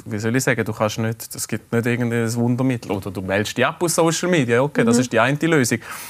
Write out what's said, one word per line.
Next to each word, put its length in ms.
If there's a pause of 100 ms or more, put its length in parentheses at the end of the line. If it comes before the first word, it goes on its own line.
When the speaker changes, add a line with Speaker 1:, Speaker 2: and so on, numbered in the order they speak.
Speaker 1:
wie 120
soll 160
ich 100
sagen, 200
du 80
kannst 260
nicht, 360
es 120
gibt 240
nicht 140
irgendein 520
Wundermittel. 540
Oder 200
du 100
meldest 380
dich 80
ab 160
aus 120
Social 360
Media, 320
okay, 200
das 140
Speaker 2:
Mhm. 60
Speaker 1:
ist 100
die 80
eine 180
Lösung. 400 (320)